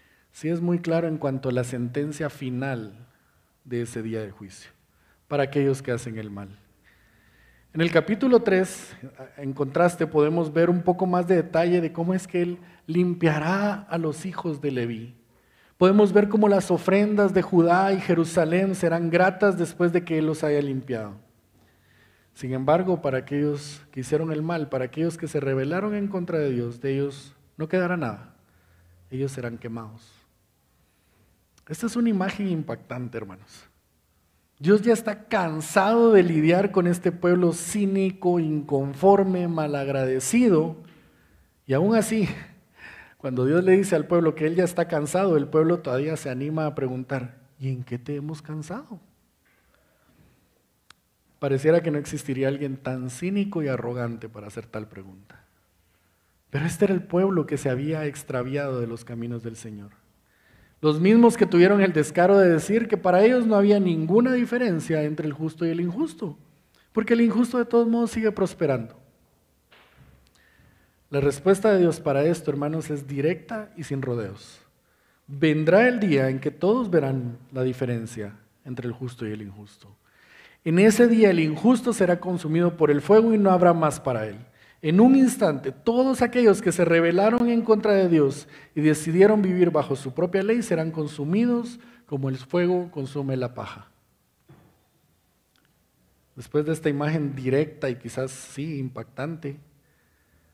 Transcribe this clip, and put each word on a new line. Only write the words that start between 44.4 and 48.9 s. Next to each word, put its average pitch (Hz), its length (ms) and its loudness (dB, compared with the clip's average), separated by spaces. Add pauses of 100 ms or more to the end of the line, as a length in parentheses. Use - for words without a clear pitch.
Él 165 100 -2
ya 185 80 2
está 170 240 -2
cansado, 170 480 0
el 139 100 0
pueblo 160 320 2
todavía 147 380 -4
se 151 120 -10
anima 151 380 -4
a 147 80 -6
preguntar, 127 600 -6 (240)
"¿Y 135 80 -6
en 127 160 -6
qué 120 140 -8
te 143 180 -10
hemos 151 260 -12
cansado?". 175 580 -14 (2500)